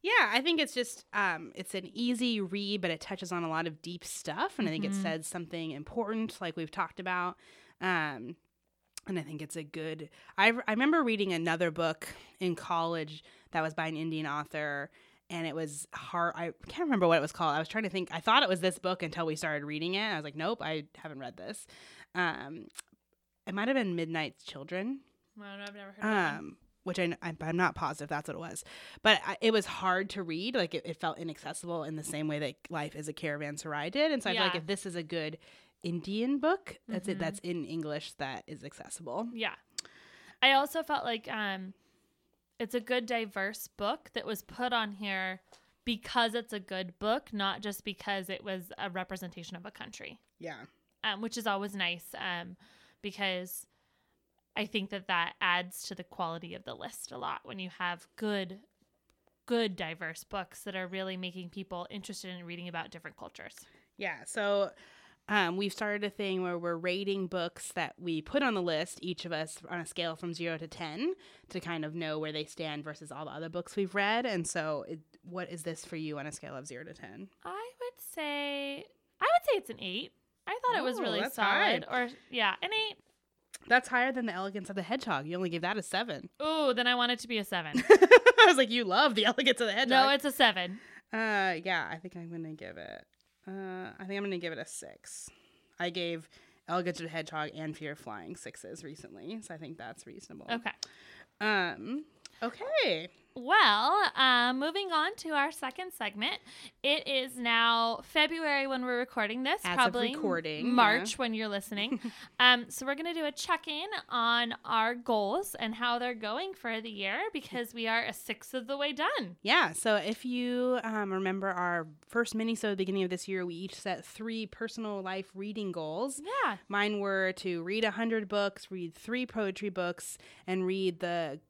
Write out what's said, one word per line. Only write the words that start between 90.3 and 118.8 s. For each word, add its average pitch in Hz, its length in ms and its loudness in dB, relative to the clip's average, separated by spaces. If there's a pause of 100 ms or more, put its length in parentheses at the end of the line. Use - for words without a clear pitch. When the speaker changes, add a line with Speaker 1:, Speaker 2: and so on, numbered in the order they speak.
Speaker 2:
seven. 196 480 4 (320)
Speaker 1:
Uh, 208 420 2 (100)
yeah, 170 240 0
I 160 140 -6
think 185 140 -12
I'm 170 120 -10
gonna 165 260 -8
give 92 220 -12
it, - 280 -12 (420)
uh, 190 440 -8 (100)
I 196 40 -10
think 196 140 -4
I'm 202 60 -2
gonna 190 140 -2
give 170 140 -4
it 135 60 -8
a - 80 -8
six. - 640 -14 (480)
I 175 120 -2
gave 170 380 -4 (380)
Elegance 175 320 0
of 165 60 -6
the 160 60 -6
Hedgehog 156 440 -4
and 156 220 -6
Fear 147 160 -8
of 143 80 -12
Flying 104 340 -10
sixes - 480 -14
recently, 165 600 -12
so 175 120 -14
I 156 40 -14
think 139 200 -12
that's - 300 -14
reasonable. - 420 -16
Speaker 2:
Okay. 233 220 -2 (680)
Speaker 1:
Um, 208 640 0 (380)
okay. 240 640 2 (260)
Speaker 2:
Well, 269 640 6 (160)
uh, 247 380 6
moving 339 400 -2
on 330 240 2
to 320 140 -8
our 294 220 2
second 359 420 -8
segment. 214 400 -2 (480)
It 285 260 2
is 262 300 0
now 233 680 4
February 302 600 2
when 262 180 0
we're 247 140 0
recording 240 440 -2
this, 294 220 0
Speaker 1:
As - 60 0
of 180 60 2
Speaker 2:
probably 240 380 4
Speaker 1:
recording, 180 600 0
Speaker 2:
March 220 380 6
Speaker 1:
yeah. - 40 -6
Speaker 2:
when 233 180 -2
you're 220 140 -4
listening. 202 560 -2
Speaker 1:
<laughs> 226 60 -4 (280)
Speaker 2:
Um, 247 320 8
so - 140 -8
we're 277 120 0
gonna 330 180 -4
do 330 100 -2
a 294 80 0
check-in 320 540 -2 (240)
on 233 440 2 (100)
our 226 320 2
goals 240 580 0
and 226 220 -4
how 240 240 0
they're 247 120 -2
going 240 420 -4
for 226 260 -4
the 226 100 -10
year 202 300 -4 (120)
because 240 400 -6
we 233 140 -4
are 226 180 2
a - 80 -4
sixth - 400 -10
of 247 140 -4
the 277 100 -2
way 285 160 0